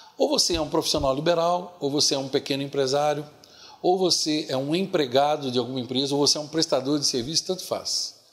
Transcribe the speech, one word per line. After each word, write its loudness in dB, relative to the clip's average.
Ou 4
você 2
é 0
um -4
profissional 2
liberal, 0
ou -2
você 2
é 0
um -6
pequeno 0
empresário, 0
ou 4
você 0
é -2
um -2
empregado 2
de 0
alguma -2
empresa, -2
ou 2
você 2
é -4
um -10
prestador 0
de -2
serviço, -2
tanto -6
faz. -6